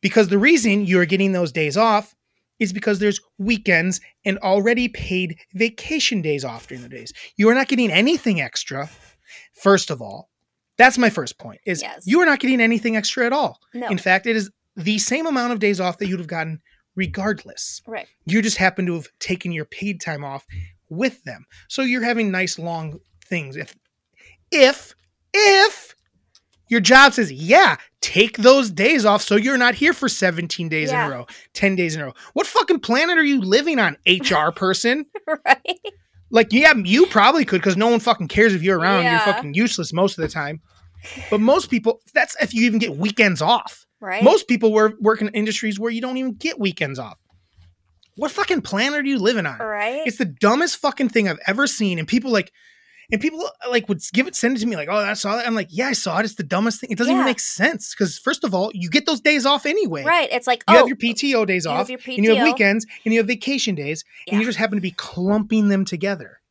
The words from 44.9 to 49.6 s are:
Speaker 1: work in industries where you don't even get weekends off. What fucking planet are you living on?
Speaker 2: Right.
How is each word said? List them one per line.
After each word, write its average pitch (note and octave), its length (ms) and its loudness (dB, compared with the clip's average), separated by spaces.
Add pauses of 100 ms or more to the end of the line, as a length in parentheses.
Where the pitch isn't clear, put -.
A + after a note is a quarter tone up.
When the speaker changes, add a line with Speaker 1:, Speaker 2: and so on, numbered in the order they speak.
Speaker 1:
work A3 220 2
in G#3+ 60 -2
industries G#3+ 500 -4
where A3+ 120 -4
you A#3 100 -6
don't B3+ 160 -6
even C4 180 -4
get - 240 -8
weekends E3+ 400 -4
off. A2 200 -14 (1000)
What C#4 140 -4
fucking F#4 320 -2
planet C#4 380 -2
are C4+ 60 -4
you C#4 120 0
living G3+ 280 0
on? B2 120 -8
Speaker 2:
Right. A3 480 -4